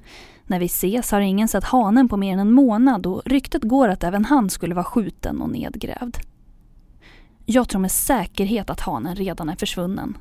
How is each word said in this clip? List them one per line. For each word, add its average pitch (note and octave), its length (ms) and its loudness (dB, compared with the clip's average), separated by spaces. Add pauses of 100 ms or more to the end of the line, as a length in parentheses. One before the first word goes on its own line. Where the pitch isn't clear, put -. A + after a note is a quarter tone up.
(480)
"När F#3 120 0
vi F3 60 0
ses G3 460 -2
har G#3 100 2
ingen G3+ 260 2
sett G3+ 160 0
hanen A#3+ 460 4
på G#3 80 -2
mer G3 160 -2
än F#3 60 0
en G3+ 120 4
månad A#3+ 540 4
och F#3 200 -4
ryktet C#4 380 -2
går A#3+ 260 4
att F#3 140 -2
även G3 220 0
han A#3 240 4
skulle E3+ 260 -6
vara F3+ 100 -2
skjuten - 560 -4
och - 80 -4
nedgrävd." - 680 -8 (1300)
"Jag A#3+ 240 2
tror G3 120 -2
med F#3+ 100 0
säkerhet G3+ 760 -2
att D3 100 -8
hanen D#3+ 360 -6
redan F3 340 -6
är F3 60 -6
försvunnen", F#3+ 640 -6